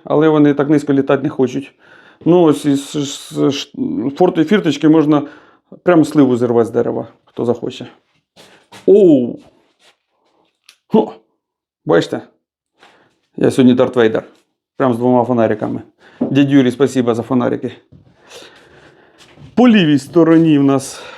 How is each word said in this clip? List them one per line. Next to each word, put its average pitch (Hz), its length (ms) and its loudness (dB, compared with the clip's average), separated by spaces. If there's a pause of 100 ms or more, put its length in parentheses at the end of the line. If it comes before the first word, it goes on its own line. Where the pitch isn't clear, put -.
але 151 260 0
вони 147 240 2
так 139 160 -2
низько 147 240 0
літати 135 300 0
не 131 60 -4
хочуть. 135 440 -6 (520)
Ну, 170 180 4
ось 147 220 0
із 139 240 -2
ш-, 151 160 -8
ш-, 147 460 -4
ш-, 139 180 -8 (480)
форти-, 175 260 2
фірточки 160 460 0
можна 151 340 2 (600)
прямо 170 220 2
сливу 131 320 2
зірвати 117 280 0
з 110 40 -12
дерева, 120 380 -6 (180)
хто 123 200 -8
захоче. 123 420 -6 (1000)
Оу! 170 540 4 (1500)
Хо! - 260 0 (720)
Бачите? 156 360 -2 (1160)
Я 127 120 0
сьогодні 127 220 4
Дарт 127 220 0
Вейдер. 113 280 0 (540)
Прям 131 160 -2
з 113 40 -6
двома 123 260 0
фонариками. 117 580 -4 (380)
Дядь 139 320 0
Юрій, 131 200 2
спасибо 123 440 -2
за 113 80 -6
фонарики. 120 480 -4 (1800)
По 247 140 4
лівій 160 300 2
стороні 160 600 2
в 139 40 2
нас 139 400 -2 (140)